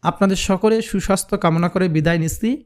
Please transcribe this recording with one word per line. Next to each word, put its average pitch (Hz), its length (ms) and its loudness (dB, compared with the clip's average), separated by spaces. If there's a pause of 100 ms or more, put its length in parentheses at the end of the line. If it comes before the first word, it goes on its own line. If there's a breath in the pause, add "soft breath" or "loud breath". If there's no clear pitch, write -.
আপনাদের 190 420 0
সকলের 214 360 2
সুস্বাস্থ্য 196 560 -2
কামনা 170 320 2
করে 185 200 0
বিদায় 160 300 0
নিচ্ছি। 160 300 -2 (160)